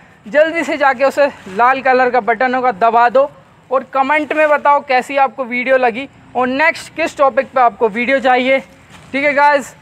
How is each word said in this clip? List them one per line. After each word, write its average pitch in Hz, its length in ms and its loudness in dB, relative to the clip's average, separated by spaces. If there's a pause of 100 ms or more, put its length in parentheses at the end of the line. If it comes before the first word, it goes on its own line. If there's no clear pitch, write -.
(260)
जल्दी 311 380 0
से 294 120 -4
जाके 269 280 0
उसे 277 220 2 (220)
लाल 247 340 0
color 254 280 2
का 240 100 0
button 233 340 -2
होगा 254 180 0
दबा 226 360 2
दो 269 220 2 (400)
और 262 220 -2
comment 285 400 -2
में 302 160 2
बताओ 285 400 2
कैसी 262 280 -2
आपको 269 280 -2
video 247 320 -2
लगी 254 320 -2 (280)
और 254 100 -2
next 294 500 -2
किस 320 220 -6
topic 269 360 0
पे 262 60 0
आपको 233 280 0
video 240 320 -2
चाहिए, 254 380 0
ठीक - 680 -10
है 294 100 0
guys। 285 460 0